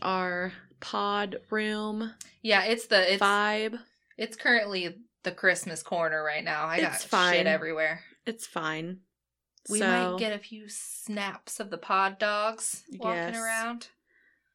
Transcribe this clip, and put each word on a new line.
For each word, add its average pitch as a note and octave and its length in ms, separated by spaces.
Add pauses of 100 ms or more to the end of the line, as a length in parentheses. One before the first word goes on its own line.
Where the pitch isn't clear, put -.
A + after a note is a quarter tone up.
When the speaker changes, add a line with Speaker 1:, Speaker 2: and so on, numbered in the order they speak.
Speaker 1:
our F#3 500 (280)
pod G3+ 560 (140)
room G#3+ 600 (300)
Speaker 2:
Yeah, G3+ 220
it's A#3 220
the, F#3+ 280
it's G3+ 80
Speaker 1:
vibe. G#3 560 (380)
Speaker 2:
it's A3+ 200
currently G3+ 600 (280)
the F3+ 80
Christmas F3 500
corner D#3+ 400
right D3+ 220
now. D#3 220
I E3 140
got D#3+ 140
Speaker 1:
It's - 100
fine. F3+ 300
Speaker 2:
shit F3 120
everywhere. D#3+ 540 (260)
Speaker 1:
It's A3 200
fine. D#3+ 520 (680)
Speaker 2:
We G#3+ 120
Speaker 1:
So G3 60
Speaker 2:
might F3+ 320
get G#3+ 140
a G#3 60
few G#3+ 300
snaps - 920
of G3+ 100
the E3 80
pod F#3+ 400
dogs G#3+ 720
walking A3 240 (180)
Speaker 1:
Yes. - 20
Speaker 2:
around. A3+ 520 (680)